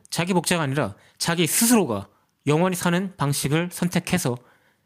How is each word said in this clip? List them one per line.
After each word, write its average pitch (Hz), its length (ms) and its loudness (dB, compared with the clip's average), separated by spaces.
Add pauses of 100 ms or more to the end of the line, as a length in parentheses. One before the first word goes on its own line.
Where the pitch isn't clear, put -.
자기 180 240 -2
복제가 175 300 0
아니라 135 320 -2 (240)
자기 170 280 0
스스로가 180 640 2 (380)
영원히 175 300 2
사는 180 400 0
방식을 143 560 0
선택해서 175 640 -2 (480)